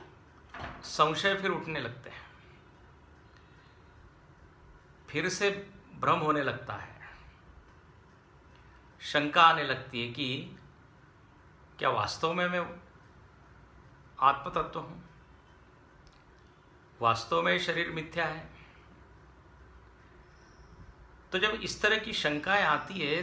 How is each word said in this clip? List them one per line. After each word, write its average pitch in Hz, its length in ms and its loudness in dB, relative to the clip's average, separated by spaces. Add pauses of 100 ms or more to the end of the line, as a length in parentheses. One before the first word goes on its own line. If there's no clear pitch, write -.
(840)
संशय 160 500 2
फिर 190 160 -2
उठने 156 300 -4
लगते 120 300 -10
हैं, - 100 -16 (3000)
फिर 160 200 -2
से 196 220 2 (500)
भ्रम 151 180 4
होने 151 240 2
लगता 110 320 -4
है, - 260 -14 (2000)
शंका 147 400 4
आने 160 220 8
लगती 120 380 -4
है 120 100 -6
कि 135 440 -6 (1200)
क्या 135 120 2
वास्तव 117 420 0
में 180 160 0
मैं 180 120 -2 (1600)
आत्मतत्व 156 580 2
हूँ, 156 220 -12 (2000)
वास्तव 117 420 2
में 180 160 2
शरीर 170 320 -2
मिथ्या 160 360 -4
है। 156 240 -10 (2750)
तो 185 60 2
जब 214 220 2
इस - 220 -6
तरह 214 160 4
की 220 160 -6
शंकाएं 165 500 2
आती 165 360 0
है 156 220 0